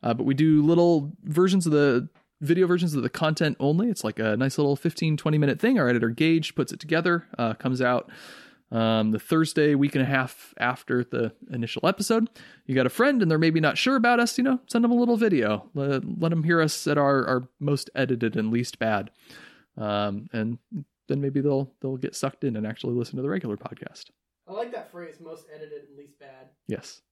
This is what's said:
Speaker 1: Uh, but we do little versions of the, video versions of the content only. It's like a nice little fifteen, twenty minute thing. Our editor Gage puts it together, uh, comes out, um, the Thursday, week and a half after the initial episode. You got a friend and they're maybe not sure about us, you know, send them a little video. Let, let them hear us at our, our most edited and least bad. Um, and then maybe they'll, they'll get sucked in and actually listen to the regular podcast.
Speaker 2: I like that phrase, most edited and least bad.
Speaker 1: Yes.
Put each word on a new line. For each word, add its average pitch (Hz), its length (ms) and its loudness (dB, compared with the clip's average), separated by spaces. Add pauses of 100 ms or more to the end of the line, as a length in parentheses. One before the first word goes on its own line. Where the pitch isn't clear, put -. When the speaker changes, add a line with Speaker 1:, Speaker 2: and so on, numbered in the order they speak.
Speaker 1:
Uh, 117 100 -2
but 120 120 -4
we 135 100 2
do 151 260 4
little 165 520 4 (100)
versions 180 440 2
of 160 60 0
the, 147 360 2 (340)
video 170 240 2
versions 175 280 0
of 135 80 -2
the 120 60 -2
content 156 520 -2
only. 165 280 0
It's - 160 -6
like 107 140 -4
a 110 180 0
nice 131 220 -2
little 143 180 2
fifteen, 160 400 -2
twenty 156 220 0
minute 139 200 2
thing. 247 200 2
Our 139 100 2
editor 117 220 2
Gage 160 440 0
puts - 180 -4
it - 80 -14
together, 170 460 -2 (120)
uh, 113 160 0
comes 127 260 -4
out, 123 300 0 (600)
um, 113 420 2
the 107 60 0
Thursday, 156 560 2
week 143 200 0
and 135 80 2
a 127 40 0
half 131 520 -4
after 123 440 -2
the 120 300 -4 (180)
initial 117 360 -4
episode. 220 420 0 (380)
You 131 80 -4
got 127 100 4
a 127 60 2
friend 262 320 2
and 170 80 2
they're 156 80 2
maybe 160 220 4
not 151 180 0
sure 269 180 2
about 240 240 4
us, 240 160 0
you 247 80 0
know, 254 220 0
send 233 180 0
them 240 60 4
a 240 60 2
little 240 200 2
video. 131 560 0
Let, 139 320 -2 (160)
let 165 80 0
them 165 140 0
hear 165 180 4
us 156 260 0
at 147 120 2
our, 139 280 2
our 127 220 -2 (100)
most 143 360 -4
edited 120 420 -2
and 110 140 0
least 120 280 -2
bad. 107 320 -2 (680)
Um, 104 540 -4
and 113 260 -4 (500)
then 139 140 -2
maybe 139 180 -2
they'll, 135 400 0
they'll 131 160 -6
get 131 180 -8
sucked - 300 -6
in 127 120 -2
and 107 100 -4
actually 113 300 -6
listen 120 200 -6
to 127 60 -6
the 139 80 -4
regular 104 260 -6
podcast. - 540 -16 (360)
Speaker 2:
I 190 60 -18
like 233 200 -8
that - 180 -14
phrase, 170 340 -18
most 160 300 -18
edited 147 340 -18
and 143 80 -20
least 143 220 -20
bad. 131 300 -20 (180)
Speaker 1:
Yes. - 340 -12 (100)